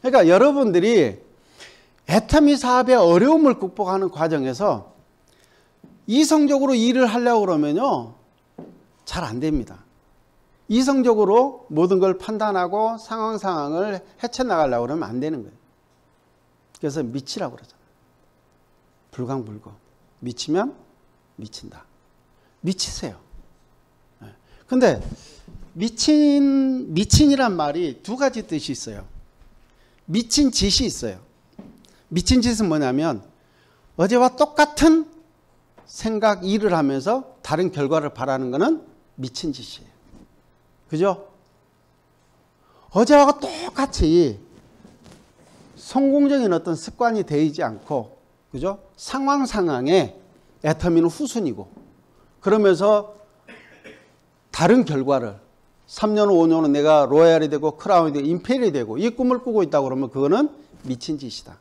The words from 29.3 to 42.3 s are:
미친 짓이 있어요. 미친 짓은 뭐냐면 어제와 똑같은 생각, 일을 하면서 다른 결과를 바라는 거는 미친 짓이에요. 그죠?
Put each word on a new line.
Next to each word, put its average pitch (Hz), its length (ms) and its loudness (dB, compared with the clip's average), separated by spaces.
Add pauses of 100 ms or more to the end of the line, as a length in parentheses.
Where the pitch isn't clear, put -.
미친 233 460 0
짓이 202 360 0
있어요. 107 320 -8 (880)
미친 226 340 0
짓은 220 260 -2
뭐냐면 147 560 -2 (720)
어제와 247 380 2
똑같은 320 760 2 (760)
생각, 208 600 -2
일을 202 280 0
하면서 151 680 -2
다른 165 300 -2
결과를 147 440 -2
바라는 131 340 -4
거는 190 340 -2 (320)
미친 131 380 -10
짓이에요. - 380 -18 (960)
그죠? 175 380 -2 (1600)